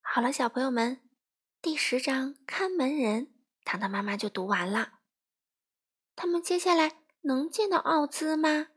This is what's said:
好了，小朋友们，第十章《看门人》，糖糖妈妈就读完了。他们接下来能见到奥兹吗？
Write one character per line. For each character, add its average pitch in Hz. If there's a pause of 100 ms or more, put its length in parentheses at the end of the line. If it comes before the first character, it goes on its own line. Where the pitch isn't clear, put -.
好 -
了， 247
小 254
朋 247
友 269
们， 240 (600)
第 311
十 254
章 262 (100)
《看 381
门 302
人》， 233 (300)
糖 -
糖 202
妈 196
妈 202
就 208
读 190
完 185
了。 214 (1120)
他 -
们 339
接 359
下 349
来 311 (240)
能 277
见 415
到 381
奥 302
兹 311
吗？ 311